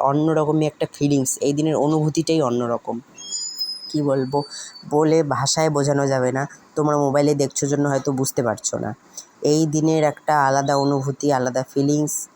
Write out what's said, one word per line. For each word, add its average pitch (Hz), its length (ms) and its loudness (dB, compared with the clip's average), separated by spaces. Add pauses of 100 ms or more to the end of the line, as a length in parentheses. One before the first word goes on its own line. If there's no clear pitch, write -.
অন্যরকমই 156 640 2
একটা 151 280 -4
ফিলিংস, 143 380 0 (100)
এই 143 120 2
দিনের 156 220 0
অনুভূতিটাই 156 680 0
অন্যরকম। 120 540 -2 (920)
কি 151 140 -4
বলবো, 135 360 0 (520)
বলে 156 340 4
ভাষায় 139 460 0
বোঝানো 143 380 2
যাবে 131 240 0
না। 135 120 -2 (300)
তোমরা 151 240 0
মোবাইলে 143 380 2
দেখছো 139 320 -2
জন্য 143 200 0
হয়তো 135 240 -2
বুঝতে 135 320 -2
পারছো 110 340 -4
না। 120 120 -6 (520)
এই 151 240 4
দিনের 156 380 2
একটা 151 300 0 (120)
আলাদা 139 300 2
অনুভূতি, 139 560 0
আলাদা 127 320 0
ফিলিংস 147 500 0 (220)